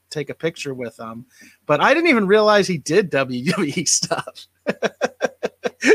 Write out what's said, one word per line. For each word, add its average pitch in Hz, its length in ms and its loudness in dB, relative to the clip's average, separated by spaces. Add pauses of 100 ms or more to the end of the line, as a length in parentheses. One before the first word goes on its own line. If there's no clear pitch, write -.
take 147 200 -8
a 135 40 -8
picture 160 400 -6
with 123 260 -12
him. 113 260 -14 (420)
But 147 120 2
I 208 140 4
didn't 339 160 2
even 226 180 2
realize 208 400 4
he 175 120 -2
did 165 320 0
W 131 400 -2
W 151 240 -2
E 151 100 -4
<laughs> - 0 -
stuff. - 640 -4 (200)
<laughs> - 120 -4 (1160)